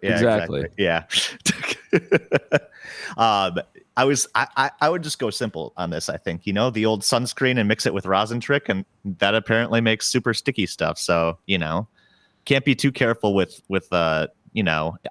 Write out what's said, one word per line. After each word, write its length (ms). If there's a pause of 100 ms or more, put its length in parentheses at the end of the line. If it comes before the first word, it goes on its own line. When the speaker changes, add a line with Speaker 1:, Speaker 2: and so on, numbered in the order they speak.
Speaker 1:
Yeah, 100
Speaker 2:
Exactly. 500
Speaker 1:
exactly. 220
Yeah. 200 (880)
<laughs> 680 (580)
Um, 420 (380)
I 80
was, 300
I, 120 (100)
I, 140 (100)
I 80
would 140
just 160
go 120
simple 460
on 140
this, 180
I 80
think. 300
You 60
know, 180
the 160
old 160
sunscreen 560
and 100
mix 160
it 80
with 140
rosin 340
trick, 280
and 160 (200)
that 300
apparently 460
makes 260
super 260
sticky 340
stuff. 320
So, 480
you 120
know, 280 (600)
can't 180
be 100
too 160
careful 440
with, 340
with, 240
uh, 360 (260)
you 80
know, 340 (140)